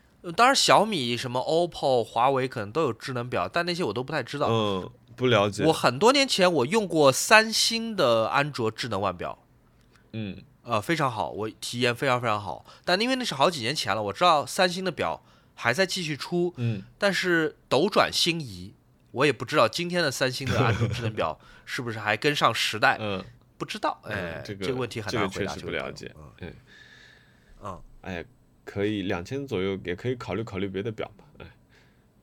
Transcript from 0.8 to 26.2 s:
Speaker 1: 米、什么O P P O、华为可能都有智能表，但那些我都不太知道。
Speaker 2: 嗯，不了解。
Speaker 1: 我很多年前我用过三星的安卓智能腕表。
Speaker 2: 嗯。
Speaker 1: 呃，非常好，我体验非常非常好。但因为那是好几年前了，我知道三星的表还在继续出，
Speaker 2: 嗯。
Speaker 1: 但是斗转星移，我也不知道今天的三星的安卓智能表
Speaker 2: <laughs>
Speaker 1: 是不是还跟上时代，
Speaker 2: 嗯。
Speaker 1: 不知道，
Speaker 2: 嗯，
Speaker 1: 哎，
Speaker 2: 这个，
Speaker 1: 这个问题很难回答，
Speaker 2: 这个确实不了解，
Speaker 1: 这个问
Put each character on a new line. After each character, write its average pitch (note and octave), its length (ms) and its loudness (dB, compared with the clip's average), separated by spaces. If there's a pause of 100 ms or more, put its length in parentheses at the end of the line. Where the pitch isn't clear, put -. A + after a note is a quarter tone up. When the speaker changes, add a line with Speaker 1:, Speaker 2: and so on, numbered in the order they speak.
Speaker 1:
米、 C#3+ 320 -2
什 A#2+ 160 -6
么 B2+ 80 -2
O D#3+ 260 2
P - 140 -8
P D#3 80 0
O、 B2+ 160 4
华 A#2+ 280 2
为 C3 140 0
可 C3 140 -6
能 G2+ 140 -6
都 D#3 80 0
有 C3+ 100 0
智 - 220 -10
能 B2 160 -6
表， F#2+ 180 -2
但 E3+ 180 -2
那 F3 80 -4
些 E3+ 120 -4
我 G#2+ 80 -2
都 A#2 100 -4
不 C#3 80 -10
太 D3+ 100 -2
知 A#2+ 160 -8
道。 C#3+ 120 0
Speaker 2:
嗯， G#2 420 0 (240)
不 B2+ 120 -2
了 G#2+ 220 6
解。 G2 140 -2
Speaker 1:
我 D#3 80 6
很 B2+ 260 0
多 G#3 140 6
年 C#4 160 4
前 F#3 240 4
我 C#3 140 2
用 G#3 200 2
过 D#3 240 6
三 A3 440 6
星 A3+ 420 -2
的 A#2 320 4
安 C#3+ 240 0
卓 A#2 180 -2
智 A#2 200 -6
能 F#2+ 100 -2
腕 F#2+ 160 0
表。 E2 220 -10 (720)
Speaker 2:
嗯。 G#2+ 320 -8 (200)
Speaker 1:
呃， A2+ 180 0
非 E3+ 120 -2
常 D3+ 160 0
好， G2 220 -4
我 G2+ 180 -6
体 - 300 -10
验 A#2+ 160 2
非 C#3+ 100 -4
常 B2 160 2
非 B2 60 -2
常 G#2+ 120 0
好。 E2+ 260 -10 (180)
但 F3+ 160 2
因 A#3 80 0
为 C4 80 0
那 B3+ 80 -4
是 G3 100 -4
好 C#3 160 4
几 D#3+ 120 -4
年 A#2 120 -2
前 G#2 220 -2
了， A2 80 -2
我 G2+ 80 -2
知 F3 140 0
道 D3+ 200 4
三 F#3 240 0
星 F3+ 140 -6
的 F#3 80 -2
表 E2+ 320 -4 (320)
还 A#2 180 0
在 F#3 120 2
继 F3+ 180 -4
续 D3+ 120 -4
出， F3 420 -2
Speaker 2:
嗯。 A2+ 260 -2 (160)
Speaker 1:
但 G3+ 120 2
是 E3+ 440 2 (120)
斗 D3+ 220 4
转 G#2 240 4
星 E3+ 260 0
移， G2 340 -12 (380)
我 B2+ 140 2
也 C#3+ 80 4
不 A2+ 100 -12
知 C3 120 -4
道 B2 120 6
今 F3 220 -4
天 F3 140 0
的 C#3+ 80 0
三 C3 200 0
星 C3 160 -6
的 B2 120 2
安 - 160 2
卓 A#2 140 0
智 A#2 120 -4
能 A2 120 -4
表 E2 260 -4 (100)
Speaker 2:
<laughs> - 160 -20
Speaker 1:
是 - 160 -6
不 A#2 100 -6
是 A2 60 -8
还 G#2+ 180 0
跟 D3 200 0
上 D3 180 4
时 - 240 -2
代， B2 220 4
Speaker 2:
嗯。 G2+ 240 -4 (340)
Speaker 1:
不 - 80 -8
知 G#3+ 140 -10
道， - 240 -4
Speaker 2:
嗯， G#2+ 100 -8
Speaker 1:
哎， E2+ 320 -6
Speaker 2:
这 G#2+ 80 -10
个， G2 120 -8
Speaker 1:
这 A2 60 -2
个 B2+ 80 -4
问 B2 80 -2
题 A2 140 -8
很 G2+ 140 -8
难 G2+ 120 0
回 F#2+ 160 -4
答， D2+ 120 -4
Speaker 2:
这 - 0 -
个 - 0 -
确 F#2 40 -10
实 - 60 -12
不 F2 60 -8
了 C#2 200 -6
解， C2+ 160 -14
Speaker 1:
这 - 60 -16
个 D#2 60 -20
问 D2+ 100 -18